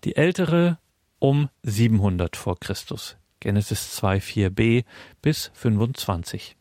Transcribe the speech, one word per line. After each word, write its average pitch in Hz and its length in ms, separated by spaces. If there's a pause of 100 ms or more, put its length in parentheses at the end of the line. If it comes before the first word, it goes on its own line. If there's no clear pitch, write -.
die - 120
ältere 170 640 (400)
um 143 300 (140)
siebenhundert 101 760
vor - 220
Christus, - 580 (220)
Genesis 104 560
zwei 98 260
vier 98 280
b 117 340 (380)
bis - 320
fünfundzwanzig. 107 1080